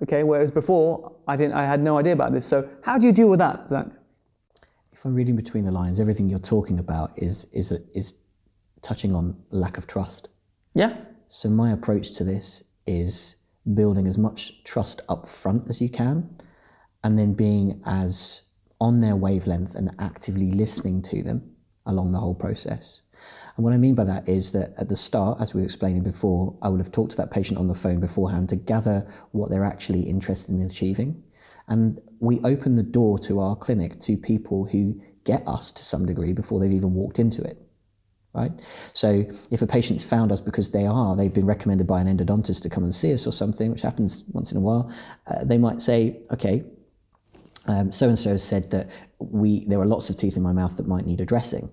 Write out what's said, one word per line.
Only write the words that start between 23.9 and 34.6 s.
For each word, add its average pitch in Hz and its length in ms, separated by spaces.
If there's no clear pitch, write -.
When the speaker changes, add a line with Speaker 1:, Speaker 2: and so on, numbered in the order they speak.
Speaker 2:
by 117 100
that 95 240
is 95 240
that 95 260
at - 100
the 98 80
start, 107 440
as 110 140
we 92 60
were 92 40
explaining 92 380
before, 92 600
I 104 60
would 95 120
have 92 120
talked 113 200
to - 60
that - 120
patient 143 280
on 185 100
the 170 60
phone 87 260
beforehand 90 500
to 92 60
gather 107 500
what 104 180
they're 95 140
actually - 380
interested 95 520
in 92 80
achieving. 98 600
And 113 320
we 117 220
open 135 340
the 117 80
door 107 380
to 101 180
our 98 160
clinic 98 460
to 104 160
people 101 480